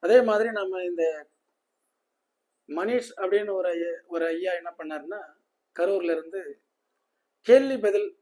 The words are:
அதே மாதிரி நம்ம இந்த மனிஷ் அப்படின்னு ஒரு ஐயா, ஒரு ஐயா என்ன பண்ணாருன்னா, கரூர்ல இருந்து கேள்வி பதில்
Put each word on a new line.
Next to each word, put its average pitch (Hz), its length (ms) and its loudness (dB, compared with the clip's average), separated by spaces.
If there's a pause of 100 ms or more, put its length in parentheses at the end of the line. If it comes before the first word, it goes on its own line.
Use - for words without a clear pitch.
அதே 214 200 8
மாதிரி 220 280 2
நம்ம 190 340 -4
இந்த 170 200 -2 (1600)
மனிஷ் 220 480 -4
அப்படின்னு 202 380 0
ஒரு 180 140 -2
ஐயா, 170 220 -2 (160)
ஒரு 165 200 -2
ஐயா 170 280 -2
என்ன 170 240 -8
பண்ணாருன்னா, 156 420 -10 (560)
கரூர்ல 175 400 0
இருந்து 165 260 -10 (1040)
கேள்வி 269 320 6
பதில் 208 300 0 (140)